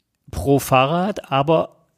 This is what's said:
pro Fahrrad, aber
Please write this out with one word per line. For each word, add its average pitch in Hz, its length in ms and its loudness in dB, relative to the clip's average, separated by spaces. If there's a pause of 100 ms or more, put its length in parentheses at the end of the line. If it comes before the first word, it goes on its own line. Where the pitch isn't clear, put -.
(320)
pro 139 280 0
Fahrrad, 165 720 0
aber 156 560 -2 (100)